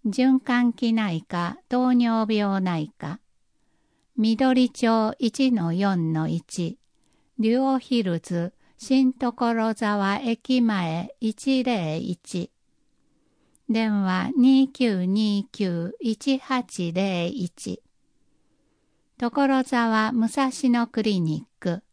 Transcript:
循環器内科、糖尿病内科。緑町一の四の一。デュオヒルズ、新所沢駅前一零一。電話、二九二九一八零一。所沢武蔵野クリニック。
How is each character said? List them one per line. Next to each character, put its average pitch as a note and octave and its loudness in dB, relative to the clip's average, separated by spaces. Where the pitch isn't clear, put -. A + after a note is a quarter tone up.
循 B3+ 4
環 A#3+ 2
器 A3+ 0
内 G3 -2
科、 F3 -6
糖 B3+ 2
尿 A#3 2
病 G3+ 0
内 E3+ -2
科。 - -10
緑 B3 2
町 A3+ 0
一 C4 0
の E3+ 0
四 F3 0
の D#3+ -2
一。 E3 -6
デ A3 2
ュ C4 2
オ C4 0
ヒ A#3+ -2
ル F3 -2
ズ、 E3+ -4
新 C4 2
所 A#3 -2
沢 G#3 0
駅 B3+ 0
前 F#3 -2
一 B3+ -2
零 F3+ -2
一。 - -8
電 G#3+ 0
話、 F#3 -2
二 C4 6
九 A3 0
二 G3+ 0
九 F3 -4
一 C4 -2
八 B3 -4
零 F3+ -2
一。 F#3 -8
所 C4+ 0
沢 A3+ 0
武 A3+ 2
蔵 C4+ 0
野 A#3+ 2
ク A3+ -6
リ G3+ 0
ニ D#3+ -2
ッ - -20
ク。 F3+ -4